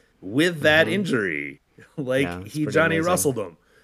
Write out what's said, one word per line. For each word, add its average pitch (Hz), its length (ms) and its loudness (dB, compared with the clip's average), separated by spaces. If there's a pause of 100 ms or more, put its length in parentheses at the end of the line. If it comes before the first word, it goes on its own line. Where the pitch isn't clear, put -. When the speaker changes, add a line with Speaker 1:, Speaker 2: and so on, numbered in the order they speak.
(220)
Speaker 1:
with 147 400 0
that 156 260 4
Speaker 2:
Mm-hmm. 160 80 -2
Speaker 1:
injury. 87 680 -2
<laughs> - 320 -20
Like, 135 260 0
Speaker 2:
Yeah, 90 160 -2
it's 98 140 -12
Speaker 1:
he 151 100 -4
Speaker 2:
pretty 147 100 -2
Speaker 1:
Johnny 165 220 2
Speaker 2:
amazing. 165 160 0
Speaker 1:
Russelled 143 260 0
him. 90 200 -8 (260)